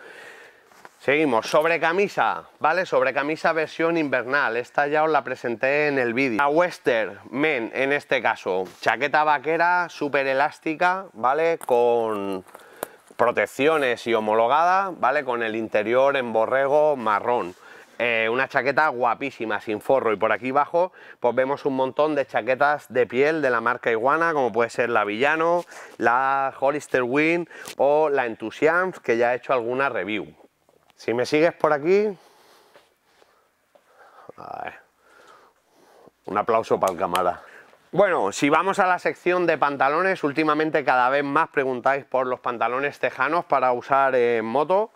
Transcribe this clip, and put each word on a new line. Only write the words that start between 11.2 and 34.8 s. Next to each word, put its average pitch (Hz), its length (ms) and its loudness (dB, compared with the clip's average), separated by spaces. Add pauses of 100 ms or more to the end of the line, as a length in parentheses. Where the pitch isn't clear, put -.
Con 110 840 0 (720)
protecciones 120 920 0
y 113 80 2
homologada, 139 800 2
¿vale? 135 260 0
Con 120 200 -4
el 110 120 -4
interior 113 640 0
en 120 160 -4
borrego 139 640 2
marrón. 107 580 0 (460)
Eh, 117 300 0
una 131 180 -2
chaqueta 139 400 0
guapísima, 120 720 -4
sin 107 200 -6
forro. 120 300 2
Y 107 60 0
por 110 140 2
aquí 110 180 -2
abajo, 170 420 0 (280)
pues 120 160 0
vemos 131 300 0
un 139 100 0
montón 131 400 0
de 139 100 -2
chaquetas 131 640 -2
de 123 140 2
piel 147 380 0
de 131 80 2
la 113 100 0
marca 120 300 0
Iguana, 147 420 0
como 131 180 0
puede 117 200 0
ser 120 180 -2
la 113 140 2
Villano, 156 600 0 (340)
la 135 640 0
Hollister 139 440 0
Wind 156 440 0 (300)
o 147 320 2
la 135 160 0
Enthusiast, 156 720 -2
que - 180 -2
ya 117 180 2
he 127 40 -2
hecho - 160 -4
alguna 127 360 -2
review. 98 460 -6 (640)
Si - 140 -4
me 120 140 -2
sigues 156 260 2
por 151 200 2
aquí, 185 360 2 (2250)
a - 280 -14
ver, - 100 -12 (1500)